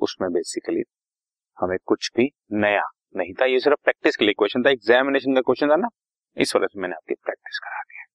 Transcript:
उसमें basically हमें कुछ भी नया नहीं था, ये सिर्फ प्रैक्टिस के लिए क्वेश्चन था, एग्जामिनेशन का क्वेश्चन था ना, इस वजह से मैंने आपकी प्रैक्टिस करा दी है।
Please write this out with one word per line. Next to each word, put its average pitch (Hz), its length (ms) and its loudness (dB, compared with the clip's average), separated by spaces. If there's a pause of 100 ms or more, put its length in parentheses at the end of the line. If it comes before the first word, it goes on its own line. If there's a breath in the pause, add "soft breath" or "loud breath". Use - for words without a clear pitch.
उसमें - 280 -4
basically 85 540 -4 (760)
हमें 92 260 -2
कुछ - 300 -2
भी 123 140 0 (220)
नया 104 320 0 (320)
नहीं 92 180 -6
था, 131 100 0
ये 127 160 2
सिर्फ 147 240 2
प्रैक्टिस - 320 0
के 117 80 0
लिए 104 100 4
क्वेश्चन 107 280 0
था, 135 80 4
एग्जामिनेशन 131 640 2
का 131 60 2
क्वेश्चन 143 300 2
था 151 60 4
ना, 226 120 0 (480)
इस - 200 0
वजह 98 100 0
से 98 140 -8
मैंने 90 140 -6
आपकी - 200 -8
प्रैक्टिस - 440 -10
करा - 240 -12
दी - 160 -20
है। - 60 -18 (100)